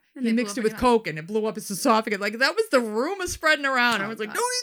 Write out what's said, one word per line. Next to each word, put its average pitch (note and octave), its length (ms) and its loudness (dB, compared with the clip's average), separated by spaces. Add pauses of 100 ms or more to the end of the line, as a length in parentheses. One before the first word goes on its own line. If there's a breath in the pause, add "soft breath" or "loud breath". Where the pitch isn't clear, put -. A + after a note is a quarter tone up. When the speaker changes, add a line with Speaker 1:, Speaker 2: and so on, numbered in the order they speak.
(160)
Speaker 1:
And C4+ 100 -10
Speaker 2:
He A3+ 60 2
Speaker 1:
they - 0 -
blew A#3 120 2
Speaker 2:
mixed G3+ 100 -6
Speaker 1:
up G3+ 40 -8
Speaker 2:
it - 20 -4
Speaker 1:
in G#3+ 40 -2
Speaker 2:
with A3 100 2
Speaker 1:
your A3 60 -10
Speaker 2:
Coke A#3 280 2
and D#3 120 -6
it D#3+ 80 -10
blew G#3+ 180 -2
up G#3+ 100 -4
his - 140 -10
esophagus. G#3+ 500 2
Like, G#3+ 200 -4
that D4+ 160 2
was A4 140 0
the C4 100 6
rumor C4+ 480 -2
spreading D4+ 400 0
around. A#3+ 340 2
I G3 40 -2
Speaker 1:
Oh, G#3+ 40 -6
Speaker 2:
was A3+ 100 -8
like, G#3+ 100 -6
Speaker 1:
God. - 80 -8
Speaker 2:
"Don't B4 260 0